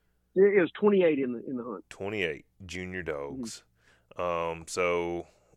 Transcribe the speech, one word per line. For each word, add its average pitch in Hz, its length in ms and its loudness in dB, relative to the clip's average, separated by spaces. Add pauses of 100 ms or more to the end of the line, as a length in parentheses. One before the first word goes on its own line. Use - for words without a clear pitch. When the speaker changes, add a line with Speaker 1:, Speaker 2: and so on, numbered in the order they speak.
(360)
Speaker 1:
It, 196 220 6
it 196 40 8
was 156 100 2
twenty-eight 185 480 4
in 123 140 -2
the, 117 140 -10
in 135 100 -6
the 117 60 -8
hunt. 110 260 -10
Speaker 2:
Twenty-eight 98 560 -4 (200)
junior 92 380 -8
Speaker 1:
Mm-hmm. 76 380 -6
Speaker 2:
dogs. 113 220 -12 (540)
Um, 85 500 -2
so 87 600 0 (280)